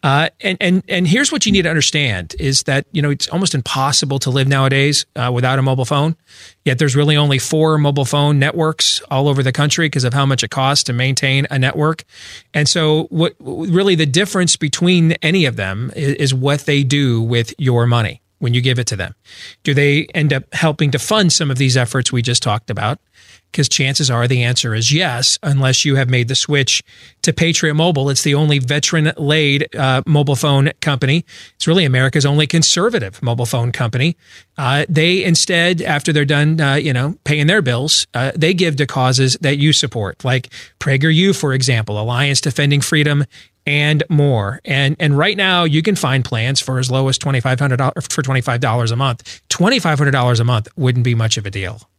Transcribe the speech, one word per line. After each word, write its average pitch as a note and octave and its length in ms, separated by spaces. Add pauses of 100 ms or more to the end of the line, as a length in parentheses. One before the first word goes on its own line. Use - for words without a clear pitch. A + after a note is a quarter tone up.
Uh, C#3+ 260 (140)
and, F#3+ 180
and, F#3 260
and F3+ 220
here's C4 240
what C4+ 140
you G#3 60
need F#3+ 100
to E3 60
understand C3+ 680
is C3+ 260
that, C#3 280
you D3+ 80
know, D3 80
it's C#3+ 200
almost F3 260
impossible C3+ 640
to C3+ 100
live C3 180
nowadays, C#3 600 (100)
uh, B2 160
without B2+ 260
a C3 40
mobile C3 240
phone. D3 280 (500)
Yet B2+ 140
there's C#3+ 160
really D3 220
only C#3+ 220
four D#3 400
mobile C#3+ 260
phone D3 340
networks D#3 640 (100)
all C#3 180
over C#3 140
the B2+ 100
country D3+ 360
'cause C3+ 160
of B2 80
how C#3 140
much C3+ 160
it A2 80
costs C3+ 340
to B2+ 80
maintain C3 580
a C#3 80
network. D3+ 460 (480)
And D3+ 160
so D#3 360
what, D#3 340
really F3+ 560
the D#3+ 120
difference F3+ 500
between E3 560 (100)
any E3 240
of A#2+ 100
them G2+ 400
is, C#3+ 200
is C3 180
what C#3 260
they C#3+ 240
do B2+ 380
with A#2 340
your A#2+ 300
money A#2+ 340 (200)
when A#2 120
you B2 80
give B2 180
it B2 100
to G#2 80
them. F#2 180 (480)
Do D3 100
they C#3+ 420
end D3+ 200
up - 180
helping D3+ 380
to B2+ 80
fund G3+ 340
some D3 180
of B2+ 60
these C3 220
efforts B2 340
we B2 80
just A#2+ 220
talked G#2+ 260
about? G#2+ 320 (520)
'Cause C#3+ 160
chances C3+ 420
are A#2+ 160
the B2 160
answer A#2+ 320
is A2+ 180
yes, C#3 520
unless C3+ 400
you C#3 100
have C3 160
made B2 160
the C3 80
switch C#3 480 (400)
to E3 100
Patriot E3 420
Mobile. D3+ 360
It's C3+ 120
the C#3+ 120
only D3 240
veteran-laid, D3 1160
uh, C3 280
mobile D3 300
phone C#3 460
company. C#3+ 440 (300)
It's - 140
really F3 160
America's C3 420
only D3 220
conservative E3+ 760
mobile A#2+ 240
phone A#2+ 240
company. B2+ 460 (420)
Uh, C#3 300
they E3+ 340
instead, E3+ 600
after D3+ 300
they're D3 120
done, D3+ 360
uh, C#3 140
you D3 180
know, C3 300
paying D3 240
their G3 160
bills, B2+ 500
uh, B2+ 220
they E3 200
give E3+ 220
to C#3+ 100
causes C3 540
that C#3+ 160
you D3 160
support, A2+ 520
like B2+ 240 (320)
PragerU, D#3+ 540
for C#3 200
example, A2+ 460
Alliance B2+ 400
Defending C#3+ 400
Freedom, D3 440 (420)
and D3 440
more. C#3 560
And, C#3 340
and C#3+ 160
right F3+ 220
now, F#3 260
you D#3 160
can F#3+ 160
find C3+ 260
plans B2 380
for C3 180
as B2+ 120
low C3 180
as C3 80
twenty-five C3 420
hundred C3+ 180
dollars C3+ 340
for - 100
twenty-five B2+ 400
hundred - 0
dollars A#2 300
a A#2 60
month. C3 520
Twenty-five F3 480
hundred C#3+ 140
dollars B2 280
a A#2 60
month A#2 320
wouldn't B2+ 280
be B2 100
much A2+ 240
of G2+ 80
a G2 40
deal G2 300 (180)